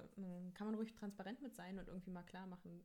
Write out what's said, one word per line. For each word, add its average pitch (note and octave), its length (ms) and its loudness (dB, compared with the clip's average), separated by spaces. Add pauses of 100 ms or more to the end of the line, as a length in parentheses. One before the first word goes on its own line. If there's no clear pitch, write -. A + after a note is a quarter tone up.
(160)
mm, F3+ 380 0
kann G#3 140 2
man A3 80 8
ruhig A3 180 4
transparent G3+ 480 0
mit B3+ 140 -2
sein F#3 240 0
und F3+ 80 -2
irgendwie F#3 240 -2
mal F3 120 0
klar F#3 240 -4
machen, F3+ 380 -6